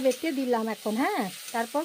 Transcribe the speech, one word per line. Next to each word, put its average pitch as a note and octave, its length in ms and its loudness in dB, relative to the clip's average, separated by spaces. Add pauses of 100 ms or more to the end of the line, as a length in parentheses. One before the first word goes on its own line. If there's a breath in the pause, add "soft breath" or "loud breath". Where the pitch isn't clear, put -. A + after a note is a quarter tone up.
বেটে C4 240 2 (100)
দিলাম A#3+ 360 2
এখন। G#3+ 280 -2
হ্যাঁ, F4 220 2 (300)
তারপর A#3 300 0